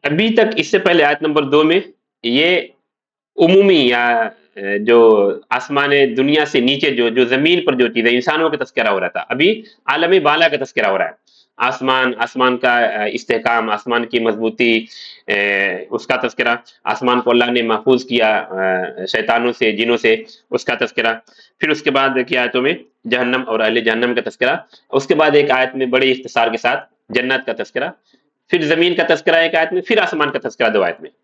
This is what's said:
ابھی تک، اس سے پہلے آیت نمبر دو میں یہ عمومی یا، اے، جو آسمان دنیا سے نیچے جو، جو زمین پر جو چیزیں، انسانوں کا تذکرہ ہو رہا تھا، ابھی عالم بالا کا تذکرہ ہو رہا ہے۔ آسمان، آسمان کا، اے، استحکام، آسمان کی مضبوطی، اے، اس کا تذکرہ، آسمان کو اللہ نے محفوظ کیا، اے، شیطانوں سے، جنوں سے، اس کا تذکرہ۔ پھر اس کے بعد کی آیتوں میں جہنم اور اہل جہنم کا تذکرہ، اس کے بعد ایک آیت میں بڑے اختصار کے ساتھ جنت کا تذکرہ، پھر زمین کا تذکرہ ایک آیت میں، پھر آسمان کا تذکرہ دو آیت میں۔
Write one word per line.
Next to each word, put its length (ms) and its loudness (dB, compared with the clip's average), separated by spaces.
ابھی 320 0
تک، 220 2
اس 100 -4
سے 120 0
پہلے 260 2
آیت 180 0
نمبر 200 0
دو 220 2
میں 160 2
یہ 380 0
عمومی 520 4
یا، 400 0
اے، 300 -4
جو 460 6
آسمان 420 -2
دنیا 280 2
سے 160 0
نیچے 300 0
جو، 180 0
جو 160 2
زمین 400 0
پر 100 0
جو 140 2
چیزیں، 220 0
انسانوں 400 0
کا 140 -4
تذکرہ 240 -2
ہو 120 0
رہا 80 -4
تھا، 200 -8
ابھی 340 0
عالم 360 2
بالا 260 2
کا 160 -2
تذکرہ 220 -4
ہو 120 0
رہا 80 -2
ہے۔ 160 -16
آسمان، 600 0
آسمان 400 0
کا، 200 2
اے، 360 -2
استحکام، 560 -2
آسمان 360 -2
کی 140 -2
مضبوطی، 680 0
اے، 640 -2
اس 160 -6
کا 220 -2
تذکرہ، 260 -2
آسمان 360 0
کو 100 -2
اللہ 140 4
نے 180 0
محفوظ 420 0
کیا، 320 0
اے، 680 -4
شیطانوں 460 -2
سے، 200 -2
جنوں 240 0
سے، 200 2
اس 140 -4
کا 160 -4
تذکرہ۔ 340 -2
پھر 100 -2
اس 140 -2
کے 80 -2
بعد 180 0
کی 80 -2
آیتوں 260 -2
میں 100 0
جہنم 360 -2
اور 140 -2
اہل 200 0
جہنم 340 0
کا 160 -4
تذکرہ، 260 -2
اس 160 -2
کے 80 2
بعد 200 4
ایک 160 4
آیت 240 0
میں 120 -2
بڑے 260 2
اختصار 380 -2
کے 80 -6
ساتھ 340 -4
جنت 380 -2
کا 180 -6
تذکرہ، 260 -6
پھر 140 0
زمین 320 0
کا 200 2
تذکرہ 220 2
ایک 180 2
آیت 180 0
میں، 100 -2
پھر 160 0
آسمان 340 0
کا 160 -6
تذکرہ 200 0
دو 140 2
آیت 180 -2
میں۔ 100 -18